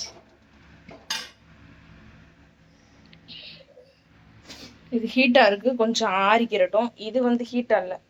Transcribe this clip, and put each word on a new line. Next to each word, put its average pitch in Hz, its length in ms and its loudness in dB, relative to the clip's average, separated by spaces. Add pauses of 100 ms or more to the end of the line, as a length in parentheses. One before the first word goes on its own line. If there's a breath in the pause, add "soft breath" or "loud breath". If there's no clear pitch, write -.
(4000 loud breath)
இது 220 180 -2
ஹீட்டா 262 360 6
இருக்கு, 202 200 0 (120)
கொஞ்சம் 220 320 0 (180)
ஆறிக்கிறட்டும். 220 580 2 (180)
இது 214 100 -2 (100)
வந்து 240 240 0
ஹீட்டா 240 320 0
இல்ல, 185 120 -8 (140)